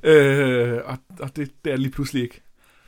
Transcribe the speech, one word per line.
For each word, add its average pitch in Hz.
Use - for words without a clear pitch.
Øh, 135
og, 127
og 131
det, 143
det 147
er 131
lige 131
pludselig 131
ikke. -